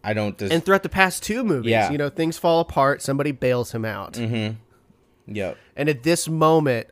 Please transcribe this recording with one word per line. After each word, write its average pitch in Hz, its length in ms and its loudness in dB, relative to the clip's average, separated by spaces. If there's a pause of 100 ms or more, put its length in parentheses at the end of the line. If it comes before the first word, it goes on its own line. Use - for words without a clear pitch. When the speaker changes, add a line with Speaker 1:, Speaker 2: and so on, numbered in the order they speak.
Speaker 1:
I 110 100 -2
don't 107 240 -2
des-" 104 160 -2
Speaker 2:
And 165 100 0
throughout 196 200 2
the 190 60 -8
past 190 340 0
two 240 200 -4
movies, 127 280 0
Speaker 1:
Yeah. 110 200 4
Speaker 2:
you 147 60 -2
know, 143 120 -2
things 160 280 -4
fall 165 220 4
apart, 143 420 2
somebody 143 300 -2
bails 123 400 -2
him 113 140 -4
out. 98 280 -8
Speaker 1:
Mm-hmm. 110 440 -4 (760)
Yep. 98 260 -6 (180)
Speaker 2:
And 143 140 0
at 131 120 -2
this 165 260 0
moment, 156 640 2